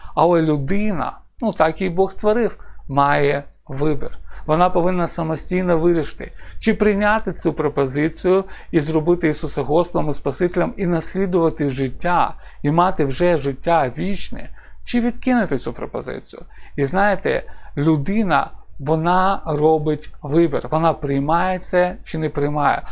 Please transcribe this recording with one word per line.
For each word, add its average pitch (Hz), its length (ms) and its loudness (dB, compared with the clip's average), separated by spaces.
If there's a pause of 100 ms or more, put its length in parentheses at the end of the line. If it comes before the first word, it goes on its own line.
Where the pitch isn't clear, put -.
(160)
Але 170 260 4
людина, 156 760 0 (240)
ну 220 100 0
так 160 300 0
її 190 120 -2
Бог 190 180 2
створив, 214 460 0 (320)
має 143 540 2 (240)
вибір. 147 500 0 (280)
Вона 170 240 4
повинна 180 380 2
самостійно 170 720 -2
вирішити, 165 540 0 (280)
чи 220 140 2
прийняти 208 600 2
цю 160 200 -2
пропозицію 151 920 0 (280)
і 165 80 4
зробити 156 500 2
Ісуса 147 320 -4
Господом 151 480 0
і 147 40 2
Спасителем, 175 640 -2
і 196 80 -2
наслідувати 170 840 0
життя, 131 640 0 (300)
і 147 80 2
мати 165 340 2
вже 170 320 2
життя 139 600 0
вічне, - 520 -2 (360)
чи 240 160 0
відкинути 233 560 0
цю 127 160 -4
пропозицію. - 680 -10 (340)
І 143 100 0
знаєте, 185 580 0 (340)
людина, 160 720 2 (280)
вона 175 640 0
робить 151 640 2 (120)
вибір, 156 500 2
вона 160 220 2
приймає 160 640 0
це 180 440 0
чи - 140 -8
не 156 120 0
приймає. 147 520 0 (100)